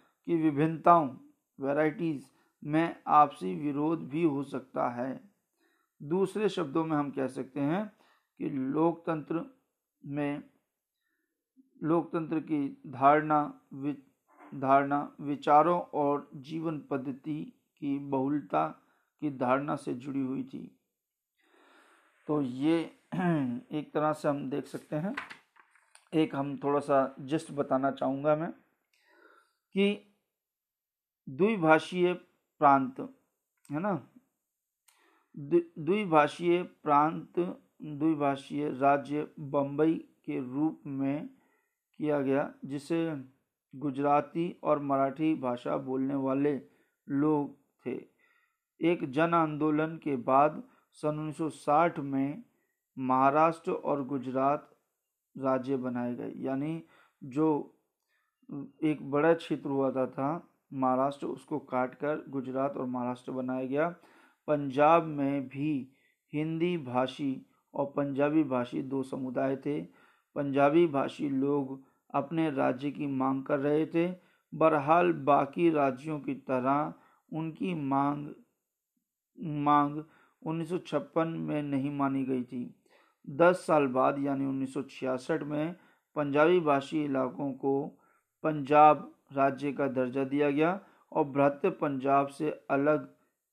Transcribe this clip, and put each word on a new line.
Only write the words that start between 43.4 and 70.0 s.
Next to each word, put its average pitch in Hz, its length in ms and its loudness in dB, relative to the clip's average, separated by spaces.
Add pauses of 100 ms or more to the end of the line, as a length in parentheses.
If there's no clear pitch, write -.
गुजराती 143 880 0
और 151 160 2
मराठी 139 560 0
भाषा 131 420 -4
बोलने 135 380 -4
वाले 135 460 0 (480)
लोग 143 480 0 (280)
थे। - 200 -8 (760)
एक 170 300 0
जन 160 220 0
आंदोलन 156 640 0
के 147 180 -4
बाद 135 480 2 (280)
सन - 160 -6
उन्नीस 151 300 -4
सौ 160 120 -4
साठ 156 500 2
में 139 440 -4 (560)
महाराष्ट्र 139 720 2
और 143 340 -2
गुजरात 135 720 -2 (600)
राज्य 131 400 0
बनाए 123 380 -4
गए, 113 200 -10
यानी 147 480 -6 (400)
जो 151 540 -2 (1080)
एक 143 280 -2
बड़ा 151 220 4
क्षेत्र 156 360 -4
हुआ 135 220 0
था, 127 160 0
था 139 420 -4 (240)
महाराष्ट्र, 131 540 0
उसको 139 320 -6
काटकर 131 720 -4
गुजरात 135 480 -4
और 131 80 -4
महाराष्ट्र 123 460 -6
बनाया 127 340 -4
गया। 143 240 -2 (580)
पंजाब 147 560 4
में 143 440 -4
भी 139 440 -4 (420)
हिंदी 165 440 -2
भाषी 131 680 -4 (280)
और 139 220 -4
पंजाबी 143 480 2
भाषी 127 380 -2
दो 131 220 -4
समुदाय 135 540 -2
थे। 147 240 -4 (540)